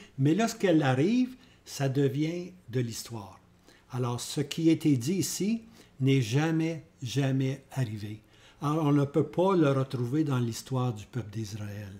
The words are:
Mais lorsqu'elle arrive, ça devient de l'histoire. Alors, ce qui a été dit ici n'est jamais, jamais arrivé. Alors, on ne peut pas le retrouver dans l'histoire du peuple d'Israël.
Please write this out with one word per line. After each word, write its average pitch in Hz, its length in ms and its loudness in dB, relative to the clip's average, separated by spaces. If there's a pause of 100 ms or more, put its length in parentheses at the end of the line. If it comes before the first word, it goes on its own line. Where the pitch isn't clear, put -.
(180)
Mais 143 160 4
lorsqu'elle 196 480 4
arrive, 180 540 2 (280)
ça 139 240 -4
devient 151 640 0 (160)
de 123 120 -2
l'histoire. 110 600 -8 (520)
Alors, 123 280 -4
ce - 200 -6
qui 160 280 0
a 160 40 8
été 156 240 4
dit 131 180 0
ici 202 480 -2 (380)
n'est 135 220 4
jamais, 160 640 0 (180)
jamais 135 720 -2
arrivé. 107 480 -6 (420)
Alors, 151 240 0
on 143 60 4
ne 143 120 4
peut 139 220 0
pas 185 300 2
le 151 140 4
retrouver 131 520 -2
dans 135 160 0
l'histoire 123 540 -4
du 104 140 -12
peuple 104 240 -8
d'Israël. 104 680 -10